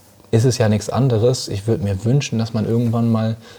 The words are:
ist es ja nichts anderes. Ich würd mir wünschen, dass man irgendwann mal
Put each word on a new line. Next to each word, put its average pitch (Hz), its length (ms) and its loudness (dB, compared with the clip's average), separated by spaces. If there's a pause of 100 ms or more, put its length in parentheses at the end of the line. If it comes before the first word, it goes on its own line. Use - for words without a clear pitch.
(320)
ist 113 120 4
es 123 140 2
ja 110 100 2
nichts 107 220 0
anderes. 123 560 0
Ich 101 220 -6
würd 110 160 0
mir 98 200 -2
wünschen, 123 360 0
dass 113 120 -4
man 107 140 -2
irgendwann 117 460 0
mal 113 240 0 (220)